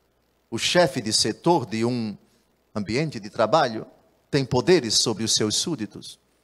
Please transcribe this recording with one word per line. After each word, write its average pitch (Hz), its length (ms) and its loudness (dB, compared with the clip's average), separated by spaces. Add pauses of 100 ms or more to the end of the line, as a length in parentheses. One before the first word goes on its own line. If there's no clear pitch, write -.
(500)
O 117 80 -6
chefe 170 420 2
de 107 140 -4
setor 120 500 2
de 110 220 -2
um 117 320 -4 (560)
ambiente 120 460 -4
de 101 100 -12
trabalho 117 560 2 (460)
tem 139 120 2
poderes 123 520 2
sobre 110 280 0
os 107 120 0
seus 107 200 0
súditos. - 640 -6 (240)